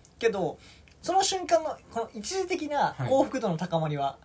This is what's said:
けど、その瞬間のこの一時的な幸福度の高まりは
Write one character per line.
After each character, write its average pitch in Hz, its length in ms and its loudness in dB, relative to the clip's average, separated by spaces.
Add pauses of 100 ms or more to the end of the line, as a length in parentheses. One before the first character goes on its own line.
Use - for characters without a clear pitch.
(180)
け - 120 2
ど、 185 280 -4 (440)
そ 339 100 -2
の 381 120 6
瞬 381 240 0
間 320 160 4
の 262 120 -4 (160)
こ 233 80 -4
の 226 140 -6
一 208 220 -8
時 381 100 0
的 320 220 -4
な 285 260 0 (140)
幸 269 160 6
福 262 160 -2
度 220 80 0
の 165 80 0
高 165 240 -2
ま 156 80 0
り 147 80 -2
は 139 280 -4